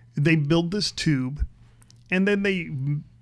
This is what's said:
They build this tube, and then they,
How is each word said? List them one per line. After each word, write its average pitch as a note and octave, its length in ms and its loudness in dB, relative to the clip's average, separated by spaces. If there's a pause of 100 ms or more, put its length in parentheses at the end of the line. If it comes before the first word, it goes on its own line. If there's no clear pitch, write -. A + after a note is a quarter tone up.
(140)
They D#3+ 220 4
build E3 340 2
this - 200 -4
tube, C3+ 560 -2 (640)
and F#3+ 160 2
then G3+ 160 0
they, F#3 280 -2 (520)